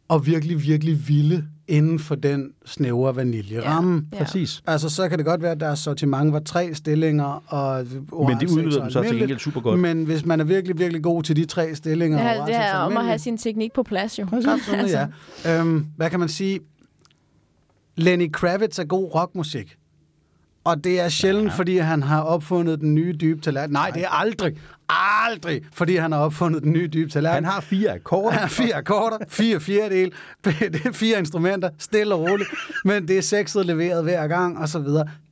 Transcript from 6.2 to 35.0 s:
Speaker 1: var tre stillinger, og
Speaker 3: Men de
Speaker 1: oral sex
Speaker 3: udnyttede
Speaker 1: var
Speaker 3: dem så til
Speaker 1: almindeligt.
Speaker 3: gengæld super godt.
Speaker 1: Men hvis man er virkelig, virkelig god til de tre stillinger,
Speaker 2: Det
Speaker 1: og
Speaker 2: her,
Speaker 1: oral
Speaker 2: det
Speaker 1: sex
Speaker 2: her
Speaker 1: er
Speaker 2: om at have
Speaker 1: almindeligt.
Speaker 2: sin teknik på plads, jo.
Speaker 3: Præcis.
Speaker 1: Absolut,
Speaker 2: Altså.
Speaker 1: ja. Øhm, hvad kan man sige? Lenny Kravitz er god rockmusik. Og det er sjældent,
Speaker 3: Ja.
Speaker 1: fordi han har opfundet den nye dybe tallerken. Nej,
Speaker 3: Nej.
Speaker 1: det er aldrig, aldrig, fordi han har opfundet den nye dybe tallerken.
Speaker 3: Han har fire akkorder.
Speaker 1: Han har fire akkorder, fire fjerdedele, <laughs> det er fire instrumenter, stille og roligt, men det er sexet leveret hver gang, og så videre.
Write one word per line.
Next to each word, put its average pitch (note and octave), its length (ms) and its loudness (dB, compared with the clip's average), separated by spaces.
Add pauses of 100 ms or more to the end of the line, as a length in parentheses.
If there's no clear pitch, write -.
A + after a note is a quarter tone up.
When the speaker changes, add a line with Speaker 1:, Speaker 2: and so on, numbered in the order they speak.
Speaker 1:
var D3+ 80 0
tre E3+ 340 -2
stillinger, D3+ 720 0
og C3+ 400 -2
Speaker 3:
Men C3+ 200 -12
de - 60 -18
Speaker 1:
oral B2+ 280 2
sex F3+ 100 0
Speaker 3:
udnyttede D#3+ 260 2
Speaker 1:
var C3+ 60 2
Speaker 3:
dem A#2+ 80 -4
så - 20 -10
til C3 60 2
Speaker 1:
almindeligt. D#3 220 0
Speaker 3:
gengæld C3 180 0
super D3 220 -4
godt. F3+ 200 2
Speaker 1:
Men E3 240 2
hvis D#3 220 -2
man E3 140 2
er D#3 40 2
virkelig, F3+ 340 0
virkelig E3+ 240 -2
god E3+ 200 0
til D#3 140 2
de D#3+ 80 4
tre D#3+ 300 -2
stillinger, D#3 440 0
Speaker 2:
Det A#3 80 2
Speaker 1:
og A#3 60 2
Speaker 2:
her, A3 60 0
Speaker 1:
oral - 100 -4
Speaker 2:
det - 80 0
Speaker 1:
sex A#3 80 2
Speaker 2:
her G3 80 0
Speaker 1:
er F#3+ 60 0
Speaker 2:
om F3+ 140 0
at A#3 120 0
have A#3 80 0
Speaker 1:
almindeligt. A3 100 -2
Speaker 2:
sin A#3 160 -4
teknik A3 340 -2
på C4 100 0
plads, G3+ 360 -4
jo. G#3 60 -6
Speaker 3:
Præcis. A3+ 240 0
Speaker 1:
Absolut, G3+ 320 0
Speaker 2:
Altså. D3+ 280 0 (360)
Speaker 1:
ja. E3 160 2
Øhm, D#3+ 260 2 (100)
hvad E3 140 0
kan F3+ 100 -2
man E3 80 0
sige? G3 320 -2 (1400)
Lenny F3 360 2
Kravitz F#3+ 460 -2
er - 60 -4
god E3+ 300 -2
rockmusik. D#3+ 600 -4 (880)
Og E3 200 0
det F3+ 160 2
er F3 80 0
sjældent, G3 420 2
Speaker 3:
Ja. - 60 -6
Speaker 1:
fordi F#3 220 2
han D#3+ 240 2
har D3+ 200 2
opfundet E3 580 0
den D3+ 140 2
nye E3 180 2
dybe D#3 280 0
tallerken. C#3+ 320 -4
Nej, D3 180 2
Speaker 3:
Nej. - 0 -
Speaker 1:
det E3+ 140 -4
er F#3 40 -2
aldrig, F3+ 480 0 (320)
aldrig, F#3 760 0 (100)
fordi F3 240 0
han D#3+ 160 0
har D3+ 60 0
opfundet D#3 440 0
den D3+ 100 4
nye E3+ 160 2
dybe D#3 220 -2
tallerken. D#3 340 0
Speaker 3:
Han F3+ 80 -2
har G3 80 -4
fire G3 320 0
akkorder. F#3+ 380 0
Speaker 1:
Han C#3+ 100 2
har B2 80 -2
fire A#3+ 260 0
akkorder, G#3 420 0 (120)
fire G#3+ 320 2
fjerdedele, F#3+ 500 2 (200)
<laughs> - 140 -20
det E3 420 0
er B3 60 0
fire A3 260 2
instrumenter, F3 600 -2
stille G#3 360 0
og E3 60 0 (100)
roligt, G3+ 180 0 (360)
men F#3+ 240 2
det F#3+ 100 4
er F#3 40 0
sexet G3+ 440 0
leveret E3+ 360 0
hver D#3+ 260 0
gang, F3 300 0
og D#3 100 -2
så D#3+ 100 -4
videre. D3 300 0 (240)